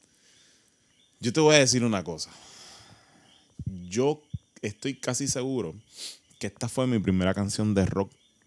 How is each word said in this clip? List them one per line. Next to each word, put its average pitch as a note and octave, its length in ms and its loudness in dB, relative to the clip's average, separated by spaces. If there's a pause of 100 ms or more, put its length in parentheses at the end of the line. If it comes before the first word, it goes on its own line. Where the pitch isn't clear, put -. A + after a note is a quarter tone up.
(1200)
yo A#2+ 140 -4
te D#3+ 60 2
voy D3+ 160 8
a D3+ 40 10
decir B2 240 4
una G#2+ 200 0
cosa. D#2+ 260 -10 (1600)
Yo C3 320 -2 (400)
estoy C3 340 -8
casi B2+ 320 -4
seguro B2 480 -4 (640)
que G#2+ 80 -6
esta A#2 220 -8
fue B2+ 180 -2
mi A#2+ 120 2
primera F#2 340 2
canción G#2 400 -2
de G2 120 4
rock F#2+ 260 -2 (360)